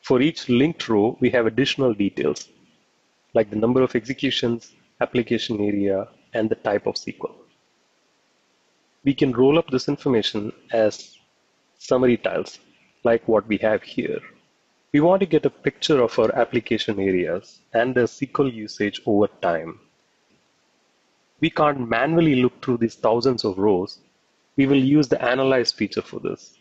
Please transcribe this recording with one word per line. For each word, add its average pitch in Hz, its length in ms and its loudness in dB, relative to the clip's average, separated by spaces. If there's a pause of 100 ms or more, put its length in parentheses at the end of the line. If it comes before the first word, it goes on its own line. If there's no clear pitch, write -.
For 127 220 2
each 165 260 -2
linked 131 400 0
row, 110 320 2
we 123 100 0
have 120 160 0
additional 123 460 0
details, 98 560 -4 (840)
like 107 160 0
the 107 60 -6
number 120 260 2
of 127 120 -2
executions, 120 760 -4 (280)
application 117 600 -2
area, 101 480 -2 (240)
and 110 160 -2
the 110 60 -2
type - 320 -2
of 101 80 -4
S - 100 -12
Q - 100 -12 (100)
L. - 120 -10 (1700)
We 139 100 2
can 135 180 0
roll 135 260 4
up - 120 -2
this 131 180 -2
information 110 640 -2 (200)
as - 460 -2 (600)
summary 127 380 2
tiles, - 420 -6 (460)
like 117 240 2
what 107 180 2
we 107 120 0
have 107 240 0
here. - 380 -6 (720)
We 147 80 2
want 180 200 4
to 196 60 0
get 156 180 0
a 139 60 2
picture - 520 -2
of - 160 0
our 110 160 2
application 113 640 -2
areas 92 640 -4 (140)
and 123 200 0
their 123 100 2
S - 140 -6
Q 135 200 -8
L 143 100 2
usage 107 560 -6
over 104 240 2 (140)
time. 82 380 -4 (1600)
We 160 120 0
can't 143 360 0
manually 143 560 2
look - 200 -2
through 120 160 -2
these 113 160 -2
thousands 117 500 0
of 95 140 -2
rows. 98 400 0 (580)
We 139 100 4
will 139 160 4
use 143 260 4
the - 140 -2
Analyze 127 480 0
feature - 300 -4
for - 180 -14
this. - 420 -10